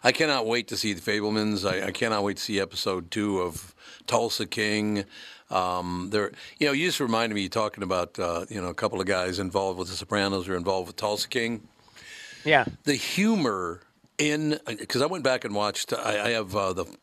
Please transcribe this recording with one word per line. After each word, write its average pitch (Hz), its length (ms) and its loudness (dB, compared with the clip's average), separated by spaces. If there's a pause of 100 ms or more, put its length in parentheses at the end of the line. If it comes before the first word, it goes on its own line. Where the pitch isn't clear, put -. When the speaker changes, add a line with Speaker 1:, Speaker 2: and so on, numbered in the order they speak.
Speaker 1:
I 127 100 6
cannot 139 340 2
wait 117 220 0
to 117 100 -6
see 107 160 0
The 82 80 -10
Fabelmans. 107 680 0
I, 95 200 0
I - 20 -4
cannot 110 340 0
wait 101 140 -2
to - 40 -6
see 101 180 0
episode 92 500 -2
two 104 300 0
of 87 340 -6 (320)
Tulsa 113 400 0
King. 107 580 0 (460)
Um, 90 600 0
there, 104 220 0 (260)
you 147 80 4
know, 139 60 4
you 147 140 2
just 170 140 0
reminded 113 340 2
me 98 140 0
talking 107 340 -2
about, 90 360 0
uh, 87 300 0
you 110 120 -6
know, 90 80 -4
a 85 60 -6
couple 104 260 -2
of 92 60 0
guys 92 320 0
involved 95 400 0
with 92 100 -4
The 92 60 -8
Sopranos 98 540 0
were 95 80 -2
involved 92 320 0
with 85 80 -14
Tulsa 104 320 -2
King. 117 340 -2 (840)
Speaker 2:
Yeah. 143 200 6 (200)
Speaker 1:
The 147 100 4
humor 123 840 2 (380)
in, 151 400 2 (300)
'cause 123 140 2
I 147 40 4
went 170 180 -4
back 127 200 2
and 107 100 -4
watched, 104 380 0
I, 107 340 0
I 117 40 4
have, 107 240 0
uh, 95 180 2
the, 90 120 -2 (180)